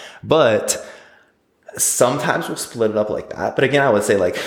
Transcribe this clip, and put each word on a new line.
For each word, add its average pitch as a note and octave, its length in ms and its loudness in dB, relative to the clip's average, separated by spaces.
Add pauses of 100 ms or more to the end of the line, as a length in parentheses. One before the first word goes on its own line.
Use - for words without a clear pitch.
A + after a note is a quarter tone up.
(220)
But A#2 640 0 (920)
sometimes C#3+ 720 0
we'll - 80 -6
split A2 340 -2
it G#2+ 60 -2
up G#2+ 120 0
like - 200 -6
that. G#2 260 -6
But - 80 2
again, C#3 180 2
I C#3 80 2
would G#2 140 2
say, G#2 140 2
like, F2+ 300 0